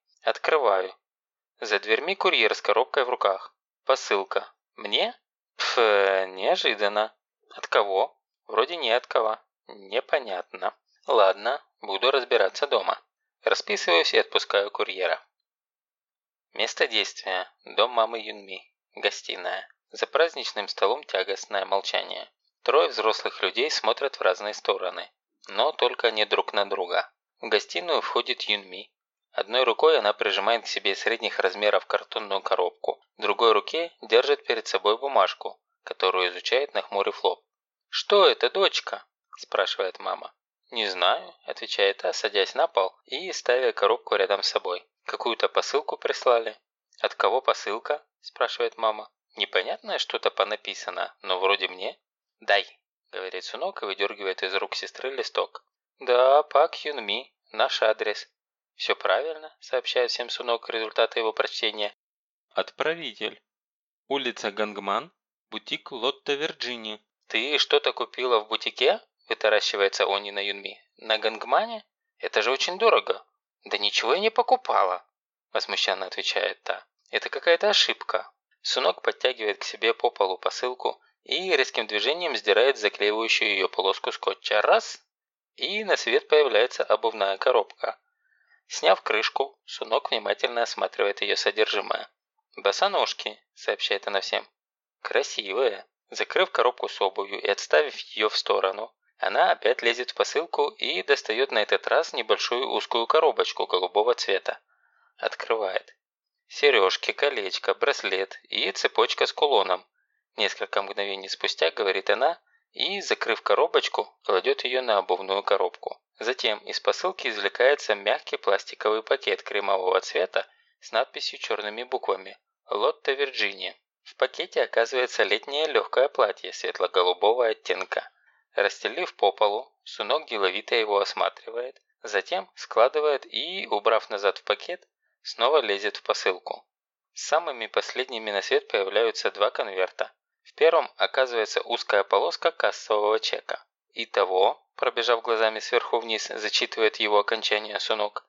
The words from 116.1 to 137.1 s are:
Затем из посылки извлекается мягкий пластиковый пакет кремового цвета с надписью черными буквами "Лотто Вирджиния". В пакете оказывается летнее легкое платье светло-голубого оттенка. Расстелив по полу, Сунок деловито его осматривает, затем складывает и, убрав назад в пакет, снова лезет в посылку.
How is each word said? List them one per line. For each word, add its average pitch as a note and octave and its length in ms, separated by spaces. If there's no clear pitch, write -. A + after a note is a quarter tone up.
Затем A2+ 400
из - 220
посылки - 480
извлекается A2 640
мягкий G#2 400
пластиковый G#2+ 640
пакет G#2+ 420
кремового F#2+ 580
цвета - 440
с - 100
надписью C3+ 480
черными G#2+ 440
буквами G2 540
"Лотто C3+ 440
Вирджиния". G#2+ 640
В - 140
пакете - 460
оказывается A#2 600
летнее C#3 440
легкое C3+ 420
платье G2+ 420
светло-голубого F#2+ 960
оттенка. - 640
Расстелив A2+ 600
по G2 160
полу, G#2+ 420
Сунок C3+ 440
деловито G2+ 480
его G#2+ 240
осматривает, A2+ 840
затем G#2 520
складывает C#3 720
и, F3+ 420
убрав G#2+ 420
назад G2+ 280
в - 60
пакет, - 440
снова C3+ 400
лезет G2+ 360
в - 60
посылку. - 600